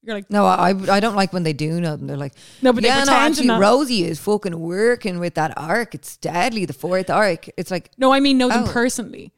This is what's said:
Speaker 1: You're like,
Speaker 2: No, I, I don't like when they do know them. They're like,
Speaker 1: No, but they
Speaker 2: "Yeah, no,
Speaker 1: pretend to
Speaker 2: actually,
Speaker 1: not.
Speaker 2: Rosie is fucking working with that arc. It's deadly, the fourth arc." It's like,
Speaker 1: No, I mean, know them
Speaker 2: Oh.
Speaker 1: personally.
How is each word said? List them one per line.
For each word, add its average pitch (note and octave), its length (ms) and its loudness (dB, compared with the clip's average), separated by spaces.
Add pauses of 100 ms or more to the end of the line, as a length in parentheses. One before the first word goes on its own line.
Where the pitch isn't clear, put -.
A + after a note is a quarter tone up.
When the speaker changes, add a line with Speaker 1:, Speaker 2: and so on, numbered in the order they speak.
Speaker 1:
You're G#3+ 140 -8
like, G3 160 -10
Speaker 2:
No, G3+ 140 4
I, F3+ 240 4 (200)
I G3+ 120 4
don't G#3+ 160 0
like F#3+ 160 0
when F3+ 100 -2
they D#3+ 80 0
do D#3 300 -4
know D#3 160 -4
them. C3+ 100 -10
They're C#3 80 -8
like, C#3 180 -8 (280)
Speaker 1:
No, B3+ 100 4
but A3 120 0
they A3+ 40 4
Speaker 2:
"Yeah, C4 120 4
no, C#4 60 2
Speaker 1:
pretend C#4 300 4
to D4+ 60 -2
Speaker 2:
actually, B3 60 2
Speaker 1:
not. A3+ 120 2
Speaker 2:
Rosie A3+ 460 2
is E3 120 -4
fucking G3 400 -4
working F#3 640 -2
with F3 160 -4
that D#3 220 -2
arc. G3 360 -4
It's - 220 -16
deadly, F#3+ 480 -2
the D3 100 -6
fourth F#3 360 -4
arc." F#3+ 480 0
It's F3+ 120 -8
like, F3 280 -8
Speaker 1:
No, C4 160 4
I C#4 80 4
mean, C#4 160 4
know B3+ 100 2
them A3+ 180 0
Speaker 2:
Oh. G#3+ 60 -4
Speaker 1:
personally. - 680 -4